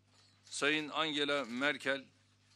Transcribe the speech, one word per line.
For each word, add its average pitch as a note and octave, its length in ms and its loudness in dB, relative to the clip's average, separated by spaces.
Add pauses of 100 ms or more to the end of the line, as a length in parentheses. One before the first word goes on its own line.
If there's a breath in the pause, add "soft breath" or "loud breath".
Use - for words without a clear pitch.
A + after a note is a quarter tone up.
(460)
Sayın D3+ 440 0
Angela C#3+ 560 0
Merkel, C3+ 600 -2 (500)